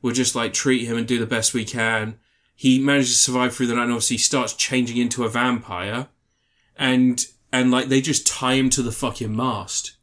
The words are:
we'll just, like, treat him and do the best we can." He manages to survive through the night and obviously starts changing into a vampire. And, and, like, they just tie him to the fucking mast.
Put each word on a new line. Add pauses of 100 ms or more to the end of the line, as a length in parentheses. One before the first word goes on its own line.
we'll
just,
like,
treat
him
and
do
the
best
we
can." (400)
He
manages
to
survive
through
the
night
and
obviously
starts
changing
into
a
vampire. (720)
And, (260)
and,
like,
they
just
tie
him
to
the
fucking
mast.